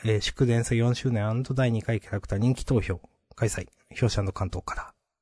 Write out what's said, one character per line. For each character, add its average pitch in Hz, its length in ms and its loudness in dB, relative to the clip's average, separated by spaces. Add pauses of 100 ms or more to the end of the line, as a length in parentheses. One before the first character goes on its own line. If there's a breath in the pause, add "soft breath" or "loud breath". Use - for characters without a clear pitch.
え 110 120 2
ー、 101 40 0
祝 - 260 0
電 117 180 4
祭 117 140 0
四 120 160 4
周 131 160 -2
年 107 160 0
ア 110 60 0
ン 127 120 -2
ド 135 100 -4
第 127 160 2
二 110 120 0
回 113 180 -2
キ - 80 -14
ャ - 40 -16
ラ 101 80 -2
ク - 60 -10
タ 98 100 -2
ー - 20 0
人 123 160 4
気 - 100 -6
投 120 160 2
票 92 200 -2 (360)
開 113 120 2
催。 - 200 -6 (220)
表 - 260 0
紙& 98 160 0
関 95 160 -4
東 - 160 -8
か - 100 -6
ら。 - 200 -12 (280)